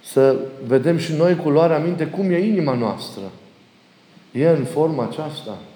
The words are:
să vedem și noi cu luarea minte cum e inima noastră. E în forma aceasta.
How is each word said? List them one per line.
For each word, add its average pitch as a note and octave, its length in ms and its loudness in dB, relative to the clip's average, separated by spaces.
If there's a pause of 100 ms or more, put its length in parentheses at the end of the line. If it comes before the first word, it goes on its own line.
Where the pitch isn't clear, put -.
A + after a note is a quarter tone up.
să C3+ 320 4 (320)
vedem C3+ 300 2
și - 160 -4
noi E3+ 220 4
cu D#3+ 140 -4
luarea D#3+ 280 4
minte E3 280 -2
cum F#3+ 240 -4
e F3 160 0
inima F3 280 0
noastră. A2 480 -4 (1080)
E C#3 160 2
în D#3 160 4
forma C#3+ 400 -2
aceasta. B2+ 540 -8 (180)